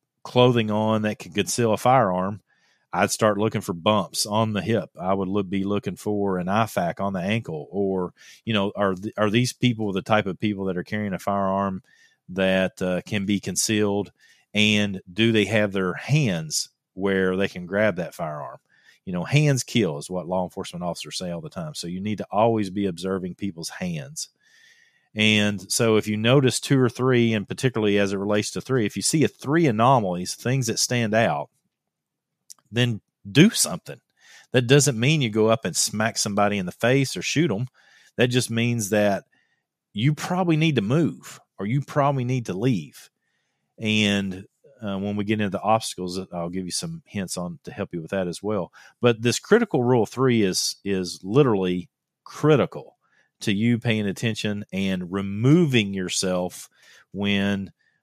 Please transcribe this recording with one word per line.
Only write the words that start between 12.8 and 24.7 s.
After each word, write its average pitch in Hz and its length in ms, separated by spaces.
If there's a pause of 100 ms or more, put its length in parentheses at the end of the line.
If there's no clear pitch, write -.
uh, 90 240
can 104 200
be 101 120
concealed, 101 720 (420)
and 104 480 (120)
do 113 180
they 107 140
have 104 260
their 95 240
hands 95 760 (240)
where 95 420
they 98 100
can 90 200
grab 101 300
that 85 160
firearm? 73 460 (460)
You 92 80
know, 87 100
hands 143 400
kill 87 360
is 76 120
what 90 160
law 90 160
enforcement 87 400
officers 82 340
say 92 140
all 85 100
the 80 80
time. 78 260
So - 120
you 90 140
need 104 180
to 98 140
always 107 380
be 98 160
observing 90 500
people's 82 320
hands. 90 640 (840)